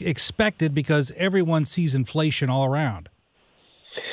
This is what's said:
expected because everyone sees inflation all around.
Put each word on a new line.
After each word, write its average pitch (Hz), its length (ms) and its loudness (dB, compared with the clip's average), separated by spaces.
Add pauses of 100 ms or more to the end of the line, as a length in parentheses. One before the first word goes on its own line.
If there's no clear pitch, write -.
expected 170 760 0
because 147 400 0
everyone 170 480 2
sees 151 320 0
inflation 143 540 0
all 135 160 2
around. 131 420 -2 (1040)